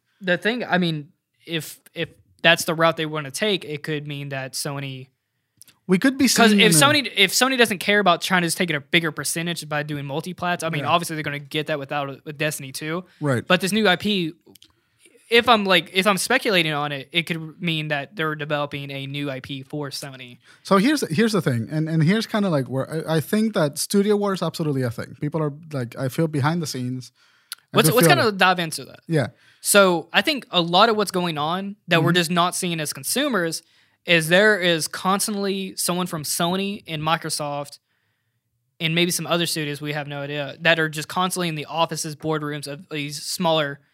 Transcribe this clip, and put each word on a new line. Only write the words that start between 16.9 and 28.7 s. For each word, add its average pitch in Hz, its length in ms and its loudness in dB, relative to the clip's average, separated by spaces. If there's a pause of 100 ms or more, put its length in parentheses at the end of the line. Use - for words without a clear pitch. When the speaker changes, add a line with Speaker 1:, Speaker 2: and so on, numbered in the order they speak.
Speaker 1:
it, 135 200 -10
it 170 120 0
could 160 360 -8
mean 160 280 -4
that 139 280 -6
they're 156 180 -2
developing 147 560 -6
a 139 160 -8
new 143 240 -6
I 131 100 -8
P 135 220 -12
for 147 260 -8
Sony. 127 500 -14 (240)
Speaker 2:
So 196 140 4
here's, 269 320 2
here's 208 240 2
the 170 100 2
thing, 117 280 -2
and, 156 180 -2
and 160 140 2
here's 208 240 2
kinda, 202 240 -2
like, 139 180 0
where 135 420 -6
I, 160 60 2
I 160 40 2
think 214 340 0
that 151 240 0
studio 202 380 2
war 202 180 0
is 180 80 -4
absolutely 151 400 -2
a 123 80 0
thing. 110 320 -12
People 156 200 -2
are, 147 100 -2 (200)
like, 127 240 -6
I 135 140 -4
feel 165 180 0
behind 156 320 0
the 151 60 -4
scenes. 127 460 -8 (600)
I - 60 2
Speaker 1:
Let's, 240 100 4
Speaker 2:
do 233 60 2
Speaker 1:
let's 240 120 6
Speaker 2:
feel - 100 8
Speaker 1:
kinda 247 140 2
Speaker 2:
that 202 80 -4
Speaker 1:
dive 185 200 4
into 160 260 -6